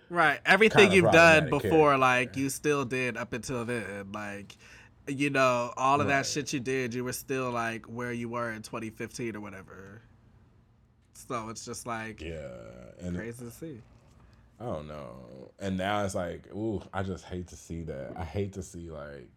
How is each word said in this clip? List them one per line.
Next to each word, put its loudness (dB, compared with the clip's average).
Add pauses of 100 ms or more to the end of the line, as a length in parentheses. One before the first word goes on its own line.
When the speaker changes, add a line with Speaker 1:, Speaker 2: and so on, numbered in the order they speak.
Speaker 1:
Right. 2
Everything 6
Speaker 2:
kind 10
of 6
Speaker 1:
you've 8
done 10
Speaker 2:
problematic - (140)
Speaker 1:
before, 6
Speaker 2:
character. 4
Speaker 1:
like, 4
you 0
still 0
did -2
up -6
until -4
then. -6
Like, -10 (500)
you -2
know, 2
all 4
of 0
that 4
Speaker 2:
Right. 0
Speaker 1:
shit -4
you -2
did, -2
you -4
were -4
still, -4
like, -4
where -8
you -6
were -4
in -10
twenty -10
fifteen -8
or -10
whatever. -16 (1120)
So -8
it's -12
just, -12
like, -10
Speaker 2:
Yeah, -10 (580)
and -6
Speaker 1:
crazy -10
to -14
see. -14 (800)
Speaker 2:
I -10
don't -6
know. -16
And -4
now 0
it's -4
like, -6
ooh, -4 (100)
I -2
just -6
hate -10
to -18
see -10
that. -10
I -8
hate -4
to -10
see, -14
like, -14